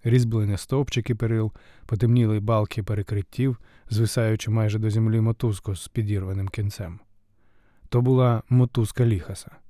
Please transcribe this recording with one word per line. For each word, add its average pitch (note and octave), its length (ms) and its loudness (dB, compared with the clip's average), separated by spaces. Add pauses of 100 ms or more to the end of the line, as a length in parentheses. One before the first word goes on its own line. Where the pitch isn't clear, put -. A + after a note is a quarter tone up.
Різьблені A2+ 540 2
стовпчики B2+ 580 -4
перил, A2 360 -2 (340)
потемніли A2+ 540 2
балки G#2+ 440 -2
перекриттів, G#2+ 760 -4 (320)
звисаючи A2 600 0
майже G#2+ 280 0
до G#2+ 100 0
землі A2 320 2
мотузку A2 540 -2
з - 120 -16
підірваним G2 600 -4
кінцем. G2+ 520 -8 (920)
То A#2+ 120 2
була B2 480 4
мотузка B2 560 2
Ліхаса. G2 460 -2 (180)